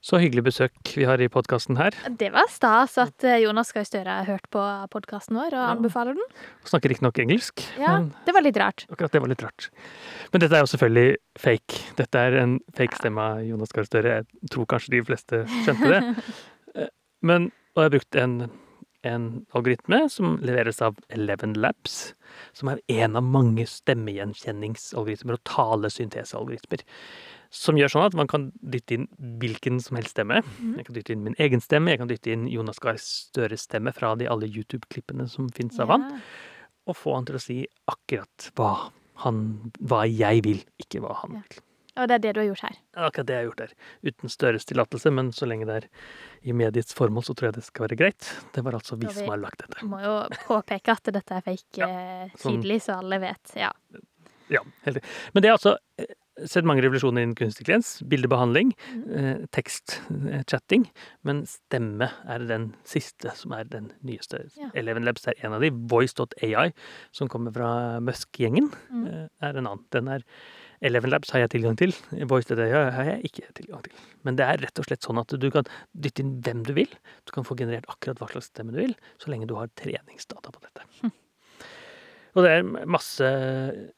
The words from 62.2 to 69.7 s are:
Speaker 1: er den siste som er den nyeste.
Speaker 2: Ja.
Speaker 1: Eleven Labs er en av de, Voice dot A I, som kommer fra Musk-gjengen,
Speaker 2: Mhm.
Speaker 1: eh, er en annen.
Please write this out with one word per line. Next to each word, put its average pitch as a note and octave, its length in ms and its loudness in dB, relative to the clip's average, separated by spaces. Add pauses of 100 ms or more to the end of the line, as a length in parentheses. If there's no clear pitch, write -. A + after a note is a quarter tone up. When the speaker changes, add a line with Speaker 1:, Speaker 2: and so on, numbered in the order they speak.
Speaker 1:
er A#2 120 -8
den A2+ 360 -6 (120)
siste - 500 -8
som - 160 -14
er A2+ 120 -10
den A2 280 -14 (100)
nyeste. B2+ 540 -12
Speaker 2:
Ja. C#4+ 180 -14
Speaker 1:
Eleven A2+ 300 -4
Labs A#2+ 240 -2
er A#2+ 60 -2 (100)
en G#2+ 80 -6
av A2 80 -4
de, D3+ 80 2
Voice A#2+ 460 0
dot B2+ 180 -6 (100)
A A#2 40 -2 (220)
I, E3 40 -4 (400)
som C#3 160 -6
kommer A#2 240 -6
fra A#2 480 -4
Musk-gjengen, B2+ 720 -2 (180)
Speaker 2:
Mhm. A#3 180 -6
Speaker 1:
eh, D#3+ 200 -10 (180)
er C#3+ 120 -6
en B2+ 80 -4
annen. G#2 240 -10